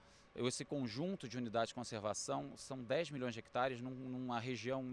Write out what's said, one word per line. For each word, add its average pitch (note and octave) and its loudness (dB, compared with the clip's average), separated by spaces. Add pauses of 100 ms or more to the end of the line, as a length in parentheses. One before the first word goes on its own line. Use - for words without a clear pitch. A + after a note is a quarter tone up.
(360)
esse - 2
conjunto C#3 -2
de A2 -4
unidades A2+ 2
de - -12
conservação B2 0
são C3 -6
dez C#3+ 2
milhões B2+ 0
de A2+ -6
hectares B2 2
num, C3 -2
numa B2+ -2
região B2 0 (120)